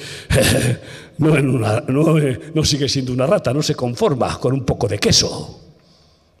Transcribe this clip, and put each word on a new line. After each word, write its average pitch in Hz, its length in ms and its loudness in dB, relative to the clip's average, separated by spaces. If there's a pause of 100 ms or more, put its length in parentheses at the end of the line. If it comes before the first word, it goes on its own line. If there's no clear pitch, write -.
(280)
<laughs> - 920 0
no 151 180 4
en 131 140 2
una, 113 300 0
no, 156 380 2
eh, 135 360 -2
no 151 100 2
sigue 139 240 0
siendo 127 240 -2
una 127 140 0
rata, 175 260 2
no 147 100 0
se - 120 0
conforma 120 640 -2
con 127 140 0
un 135 120 -2
poco 123 240 -2
de 101 100 -2
queso. - 600 0 (800)